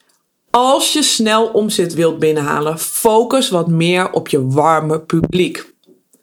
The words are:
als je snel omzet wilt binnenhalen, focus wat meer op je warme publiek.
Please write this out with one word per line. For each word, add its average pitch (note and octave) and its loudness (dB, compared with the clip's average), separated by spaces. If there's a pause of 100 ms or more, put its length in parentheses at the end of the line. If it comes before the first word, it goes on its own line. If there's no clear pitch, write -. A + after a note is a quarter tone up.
(520)
als B3+ 2
je D4+ 0
snel A3 0
omzet G3 -2
wilt D#3 0
binnenhalen, D3+ -2
focus A#3 0
wat E3+ 0
meer E3+ 2
op D#3+ -4
je C3+ 0
warme D#3 2
publiek. E3 -2 (500)